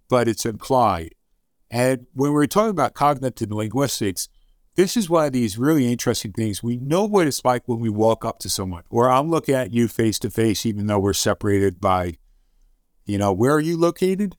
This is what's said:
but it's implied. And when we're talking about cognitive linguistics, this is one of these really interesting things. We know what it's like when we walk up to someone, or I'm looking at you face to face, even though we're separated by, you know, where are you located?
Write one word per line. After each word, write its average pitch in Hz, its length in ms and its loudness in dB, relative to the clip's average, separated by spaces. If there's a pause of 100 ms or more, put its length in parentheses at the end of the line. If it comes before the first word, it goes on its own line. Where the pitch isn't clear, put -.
but 120 200 2
it's 107 180 -2
implied. 107 720 0 (560)
And 123 420 0
when 139 180 0
we're 147 140 4
talking 214 240 0
about 151 240 -2
cognitive 131 580 -2
linguistics, 107 800 -4 (460)
this 185 200 0
is 208 140 -2
one 165 160 2
of 139 80 -4
these 113 240 0
really 131 340 2
interesting 117 400 -2
things. 110 300 -4
We 120 160 -4
know 147 280 0
what 202 220 2
it's - 160 -4
like 123 220 0
when 117 140 -2
we 117 100 -2
walk 110 340 2
up 113 160 -6
to 98 100 -10
someone, 92 400 -6
or 117 200 2
I'm 135 200 2
looking 151 260 0
at 117 180 -2
you 117 140 4
face 113 320 0
to 104 100 -4
face, 113 360 0
even 104 200 -2
though 104 140 2
we're 98 140 2
separated 98 680 0
by, 90 360 0 (880)
you 104 120 -2
know, 101 160 2
where 120 200 2
are 151 60 2
you 165 180 -2
located? 185 600 0